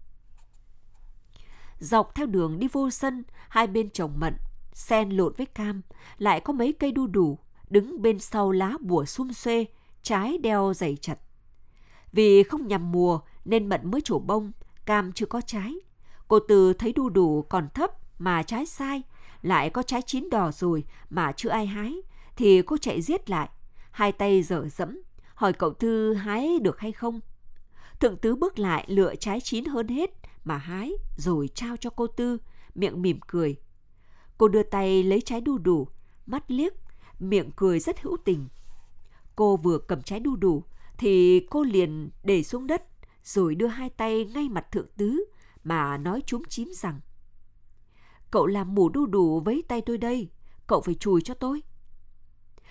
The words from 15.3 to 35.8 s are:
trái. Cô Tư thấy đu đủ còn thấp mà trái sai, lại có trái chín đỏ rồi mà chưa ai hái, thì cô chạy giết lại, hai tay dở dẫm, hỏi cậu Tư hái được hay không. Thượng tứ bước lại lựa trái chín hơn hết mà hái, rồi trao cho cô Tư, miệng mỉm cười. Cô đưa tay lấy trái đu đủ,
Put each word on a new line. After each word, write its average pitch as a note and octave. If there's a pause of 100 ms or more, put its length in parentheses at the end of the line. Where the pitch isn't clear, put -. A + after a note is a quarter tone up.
trái. A#3 (520)
Cô A3
Tư F#3+
thấy A#3
đu C4
đủ E3
còn D3+
thấp F4 (280)
mà F3
trái A#3
sai, C#4 (400)
lại D#3
có A3
trái B3
chín C4
đỏ F#3+
rồi E3 (260)
mà D#3
chưa -
ai A3
hái, G#3+ (340)
thì G3
cô D4+
chạy F3
giết D4+
lại, D#3 (420)
hai G3+
tay G3
dở D#3+
dẫm, A#3+ (320)
hỏi G3
cậu A#3
Tư A3
hái A3
được G3
hay G#3+
không. A#3 (800)
Thượng G3+
tứ A#3
bước E4
lại F3+
lựa F#3+
trái G#3+
chín A#3
hơn B3
hết C#4+ (320)
mà D#3
hái, F3+ (260)
rồi D3+
trao A#3+
cho A#3+
cô A#3
Tư, A#3+ (380)
miệng F3+
mỉm F3+
cười. D#3+ (840)
Cô A3
đưa G#3
tay F#3+
lấy G3
trái A#3
đu C4+
đủ, E3 (380)